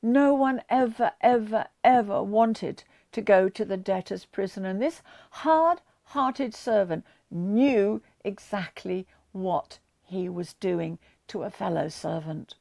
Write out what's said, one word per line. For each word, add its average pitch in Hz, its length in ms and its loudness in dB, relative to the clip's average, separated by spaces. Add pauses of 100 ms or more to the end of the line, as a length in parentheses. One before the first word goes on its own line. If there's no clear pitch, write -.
No 277 320 4
one 269 340 0
ever, 240 440 2 (100)
ever, 226 440 2 (160)
ever 220 400 4
wanted 214 640 0 (280)
to 226 100 -6
go 190 260 6
to 208 160 -4
the 190 140 -4
debtor's 185 480 -4
prison. 190 400 -6
And 190 160 -4
this 320 180 -4 (300)
hard-hearted 285 1200 0
servant 196 520 -2 (240)
knew 214 720 0 (200)
exactly 185 840 -8 (260)
what 185 460 -6 (240)
he 180 260 -8
was 175 260 -10
doing 170 440 -4 (300)
to 175 160 -8
a 196 60 -6
fellow 165 380 -4
servant. 160 720 -10